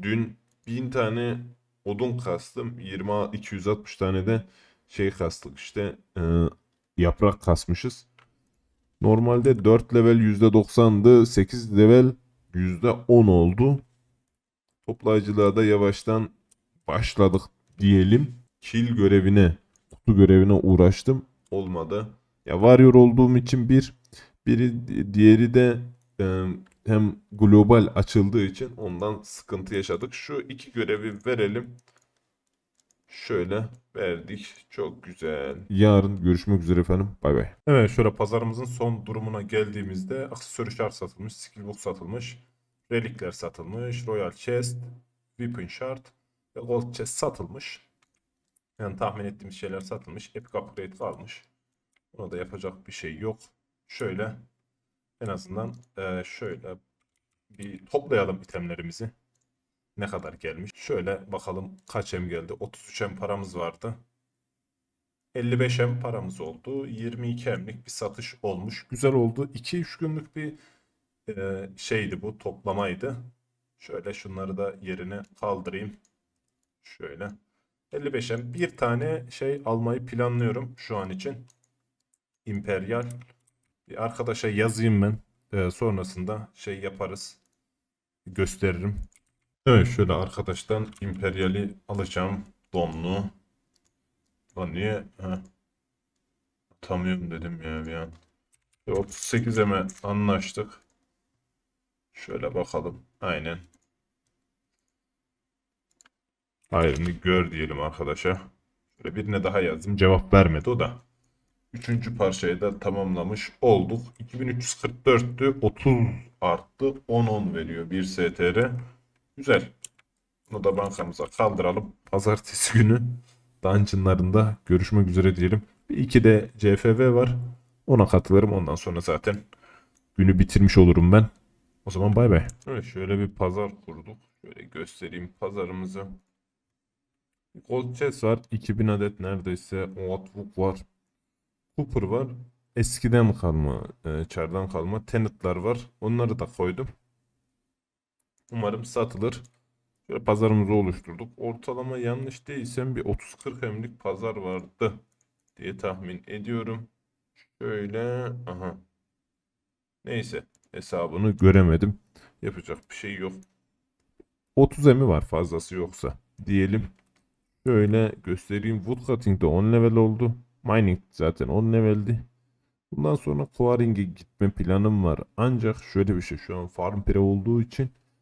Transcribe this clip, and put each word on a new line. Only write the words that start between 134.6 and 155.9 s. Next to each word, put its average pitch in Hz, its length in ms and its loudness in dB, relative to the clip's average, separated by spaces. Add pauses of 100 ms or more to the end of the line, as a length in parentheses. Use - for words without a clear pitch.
göstereyim 87 800 -14
pazarımızı. 95 640 -8 (1600)
Gold 123 260 -6
chest 123 300 -6
var. 113 140 0 (120)
İki 107 280 -6
bin 110 100 0
adet 104 320 -4
neredeyse. 95 640 -8
Oatwook 95 760 -10
var. 95 200 -2 (960)
Cooper 120 260 -4
var. 117 260 -4 (480)
Eskiden 117 580 2
kalma, 78 480 -2 (220)
e, 78 200 -6
çardan 90 440 -6
kalma 95 380 -8
Tenet'lar 104 500 -4
var. 117 340 -6 (100)
Onları 117 380 -4
da 82 80 -6
koydum. 90 420 -6 (1600)
Umarım 113 320 -4
satılır. 117 580 -6 (640)
Şöyle - 180 -8
pazarımızı 107 480 2
oluşturduk. 92 640 -2
Ortalama 127 640 -10
yanlış 127 500 -8
değilsem 127 480 -8
bir - 80 -6
otuz - 300 -6
kırk 127 300 -12
emlik 110 360 -10
pazar 101 360 -8
vardı 92 580 -6 (640)
diye 98 200 -14
tahmin 92 500 -10